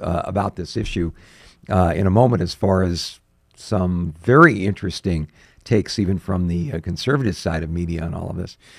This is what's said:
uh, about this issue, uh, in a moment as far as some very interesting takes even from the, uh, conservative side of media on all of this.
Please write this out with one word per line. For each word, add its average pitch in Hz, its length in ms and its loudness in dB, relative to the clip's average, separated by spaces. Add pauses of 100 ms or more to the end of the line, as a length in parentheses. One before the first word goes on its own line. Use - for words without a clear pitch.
uh, 85 240 -2
about 98 300 -2
this 85 200 -8
issue, 90 360 -4 (580)
uh, 90 260 2
in 95 120 2
a 92 40 2
moment 120 300 4
as 87 140 -4
far 95 280 2
as 87 360 -4 (360)
some 90 680 -2
very 123 440 6
interesting 90 640 -2 (340)
takes - 360 0
even 95 200 0
from 90 280 -2
the, 85 260 -2
uh, 82 60 -4
conservative 110 560 -2
side 80 280 -4
of 78 60 -6
media 82 340 -4
on 82 100 -6
all 87 160 -8
of - 80 -8
this. 90 200 -10 (220)